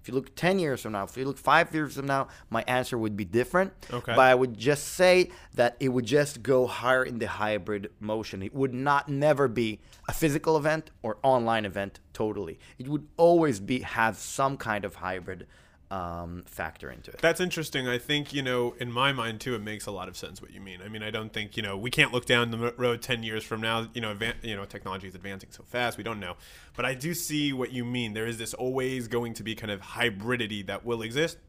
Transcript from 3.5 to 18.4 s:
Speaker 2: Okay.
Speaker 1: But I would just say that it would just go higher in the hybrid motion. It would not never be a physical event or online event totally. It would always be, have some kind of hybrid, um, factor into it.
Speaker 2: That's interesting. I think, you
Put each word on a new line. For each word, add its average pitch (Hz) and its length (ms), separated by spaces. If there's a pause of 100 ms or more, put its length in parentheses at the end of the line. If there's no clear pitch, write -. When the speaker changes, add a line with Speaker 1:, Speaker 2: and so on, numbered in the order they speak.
Speaker 2:
Okay. 120 220
Speaker 1:
But 127 60
I 127 160
would 127 200
just 139 380
say 180 360 (240)
that 120 260
it 139 80
would 123 180
just 139 380
go 127 240
higher 127 340
in 120 160
the 110 80
hybrid 104 720
motion. 107 420
It 95 140
would 135 180
not 143 360
never 139 400
be 110 320 (280)
a 117 40
physical 160 440
event 156 360 (100)
or 110 220
online 113 400
event 98 340 (140)
totally. 101 480 (180)
It 127 80
would 147 300
always 165 420
be, 101 220
have 113 360
some 139 400
kind 104 280
of 95 100
hybrid, 92 540 (420)
um, 87 560
factor 78 440
into 64 200
it. - 100
Speaker 2:
That's 170 180
interesting. 156 480
I 123 120
think, 147 340
you 143 80